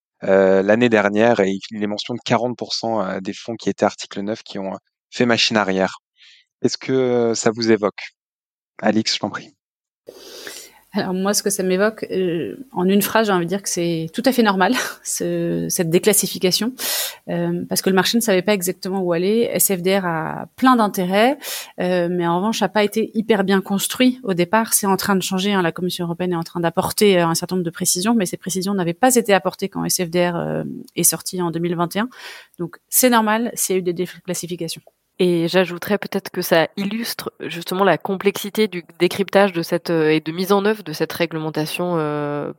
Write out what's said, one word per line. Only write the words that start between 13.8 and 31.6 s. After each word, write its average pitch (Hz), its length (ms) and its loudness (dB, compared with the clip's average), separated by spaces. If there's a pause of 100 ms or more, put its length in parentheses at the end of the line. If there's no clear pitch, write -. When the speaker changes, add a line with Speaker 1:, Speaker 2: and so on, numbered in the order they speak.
Speaker 2:
tout 240 120 -6
à 262 60 4
fait 233 120 4
normal, 196 320 2 (140)
<laughs> - 140 -16
ce, 170 640 -2
cette 165 220 -2
déclassification, 185 840 2 (580)
euh, 175 380 -2
parce 180 140 -4
que - 80 0
le 190 60 4
marché 185 200 2
ne 233 60 2
savait 185 220 2
pas 214 100 2
exactement 185 480 -4
où 175 100 0
aller. 196 400 2
S 185 220 0
F 175 80 -4
D 190 160 2
R 185 80 -2
a 160 400 -4 (100)
plein 262 200 6
d'intérêts, 208 640 2 (400)
euh, 180 320 0
mais 175 160 0
en 170 100 2
revanche, 220 220 0
ça 202 60 0
n'a 180 40 2
pas 214 140 2
été 208 320 0
hyper 208 280 2
bien 190 160 2
construit 247 640 0
au 190 140 -2
départ. 214 400 0
C'est - 100 0
en 196 100 4
train 196 200 0
de 180 80 0
changer, 190 280 -2
hein, 190 120 2
la 165 80 0
Commission 180 340 -4
européenne 180 280 -2
est - 20 -2
en 165 80 -2
train - 160 -10
d'apporter, 180 600 2
euh, 170 60 4
un 165 80 2
certain 175 220 -4
nombre 180 100 0
de 165 60 -6
précisions, 185 420 0
mais 196 140 2
ces - 100 -6
précisions 190 380 -4
n'avaient 170 180 0
pas 254 220 4
été 214 180 4
apportées 185 360 0
quand 165 140 -6
S 170 140 -2
F 170 140 -4
D 175 180 2
R, 170 60 -2
euh, 156 280 -2 (320)
est 170 60 -2
sorti 175 400 -2
en 175 80 -2
deux 165 100 -4
mille 175 160 -2